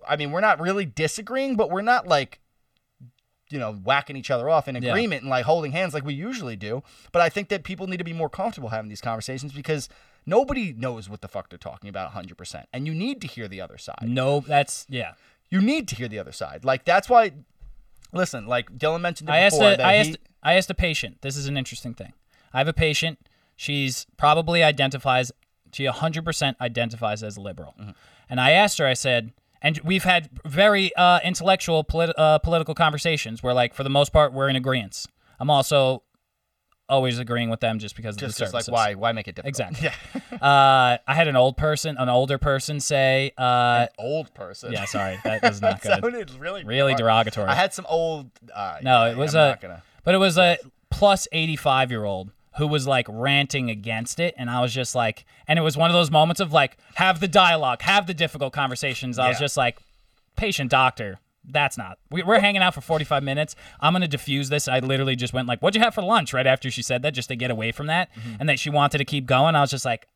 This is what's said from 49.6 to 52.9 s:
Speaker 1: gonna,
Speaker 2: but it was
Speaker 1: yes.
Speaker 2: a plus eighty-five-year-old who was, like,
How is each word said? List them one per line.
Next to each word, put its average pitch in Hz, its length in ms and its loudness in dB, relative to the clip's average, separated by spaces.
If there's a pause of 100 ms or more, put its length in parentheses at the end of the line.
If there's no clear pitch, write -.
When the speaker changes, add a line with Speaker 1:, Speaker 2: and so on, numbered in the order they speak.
Speaker 1:
gonna, 87 200 -16 (220)
Speaker 2:
but 175 100 4
it 190 40 4
was 190 180 4
Speaker 1:
yes. 175 260 4
Speaker 2:
a 135 80 -20 (200)
plus 196 420 4
eighty-five-year-old 127 1000 -2 (260)
who 151 80 0
was, 147 200 -2
like, 131 220 2